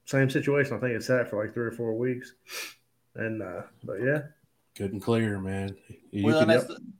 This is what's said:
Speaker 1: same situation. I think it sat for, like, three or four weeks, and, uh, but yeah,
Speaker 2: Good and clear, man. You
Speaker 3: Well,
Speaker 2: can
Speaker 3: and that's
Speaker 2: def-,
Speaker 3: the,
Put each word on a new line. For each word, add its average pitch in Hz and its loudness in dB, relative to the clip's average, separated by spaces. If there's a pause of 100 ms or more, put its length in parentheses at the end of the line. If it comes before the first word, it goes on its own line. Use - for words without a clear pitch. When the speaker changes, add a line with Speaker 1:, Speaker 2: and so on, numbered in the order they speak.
Speaker 1:
same 135 4
situation. 139 2
I - -4
think 123 -2
it 107 -4
sat 123 0
for, 107 -2
like, 107 -6
three 120 -2
or 113 -4
four 117 -2
weeks, 123 -4 (800)
and, 110 -4
uh, 90 -8 (200)
but 113 -6
yeah, 143 2 (520)
Speaker 2:
Good 98 -4
and 101 -6
clear, 110 2
man. 98 -4 (360)
You 101 0
Speaker 3:
Well, 113 6
Speaker 2:
can - 8
Speaker 3:
and 110 6
that's - 4
Speaker 2:
def-, - -12
Speaker 3:
the, - -18 (160)